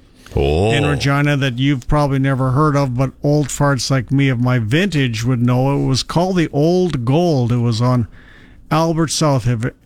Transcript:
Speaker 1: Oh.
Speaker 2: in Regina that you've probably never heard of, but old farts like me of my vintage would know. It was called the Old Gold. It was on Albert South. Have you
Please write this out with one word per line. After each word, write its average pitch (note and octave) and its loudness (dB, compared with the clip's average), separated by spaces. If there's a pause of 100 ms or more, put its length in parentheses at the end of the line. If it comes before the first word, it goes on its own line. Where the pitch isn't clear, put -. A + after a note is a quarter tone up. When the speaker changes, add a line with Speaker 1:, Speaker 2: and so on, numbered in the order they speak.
(360)
Speaker 1:
Oh. D#2 2
Speaker 2:
in D3 0
Regina C#3+ 0
that C3 -2
you've C3+ -2
probably D3 0
never C3 0
heard D3 2
of, C3+ -2
but C3 -2 (100)
old D3 2
farts C#3+ 0
like C3+ -2
me C#3 2
of B2 0
my B2 2
vintage C3 -2
would B2 0
know. C3 0
It C#3 -2
was C3 -2
called F#3 -2
the D#3+ 0
Old D#3+ 0
Gold. C3+ 2
It B2 0
was A#2 0
on B2 0 (600)
Albert D#3+ 0
South. C#3 0
Have A#2+ -2
you C3 -4 (140)